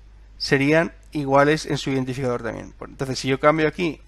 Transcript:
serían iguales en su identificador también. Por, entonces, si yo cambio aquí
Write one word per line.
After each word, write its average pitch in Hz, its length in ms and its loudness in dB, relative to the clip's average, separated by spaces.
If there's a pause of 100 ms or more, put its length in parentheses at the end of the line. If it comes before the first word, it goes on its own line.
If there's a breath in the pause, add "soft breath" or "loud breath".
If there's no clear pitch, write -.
(380)
serían 147 540 2 (220)
iguales 143 500 2
en 143 140 -4
su - 120 -6
identificador 127 520 -4
también. 101 300 -10
Por, - 180 -16
entonces, 131 280 -6
si 135 100 -4
yo 131 120 0
cambio 156 260 4
aquí - 420 -4